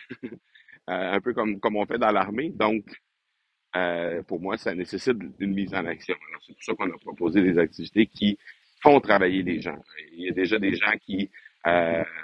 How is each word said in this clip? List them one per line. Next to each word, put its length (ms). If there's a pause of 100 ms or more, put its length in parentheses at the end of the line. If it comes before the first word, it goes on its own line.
(100)
<laughs> 140
euh, 40 (600)
un 320
peu 140
comme, 260
comme 160
on 100
fait 120
dans 120
l'armée. 400
Donc, 340 (920)
euh, 480
pour 160
moi, 180
ça 160
nécessite 420 (220)
une 160
mise 180
en 140
action. 300 (120)
Alors, 160
c'est 80
pour 120
ça 100
qu'on 160
a 80
proposé 440
des 160
activités 480
qui 320 (440)
font 180
travailler 420
les 180
gens. 180 (340)
Il 140
y 20
a 40
déjà 260
des 160
gens 260
qui, 300 (360)
euh, 380 (200)